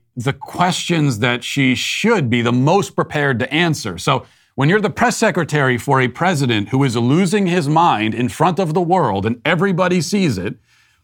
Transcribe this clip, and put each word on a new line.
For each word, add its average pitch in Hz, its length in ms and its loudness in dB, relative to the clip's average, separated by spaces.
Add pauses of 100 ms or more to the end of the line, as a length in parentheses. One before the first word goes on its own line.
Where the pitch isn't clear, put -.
(140)
the 131 200 -4
questions 156 840 -2
that 120 220 0
she 131 320 0
should 190 540 0
be 117 140 0
the 120 100 2
most 147 380 2
prepared 143 480 -2
to 123 140 -4
answer. 147 440 -2
So 131 300 -2 (280)
when 135 140 0
you're 208 120 2
the 196 100 -2
press 233 260 0
secretary 147 640 0
for 131 240 0
a 123 60 0
president 135 600 0
who 135 160 0
is 120 120 -2
losing 175 500 2
his 170 200 0
mind 143 480 2
in 117 140 -2
front 160 300 0
of 160 160 -2
the 185 80 2
world 143 420 0
and 110 180 -2
everybody 180 600 0
sees 170 340 0
it, 98 200 -6 (480)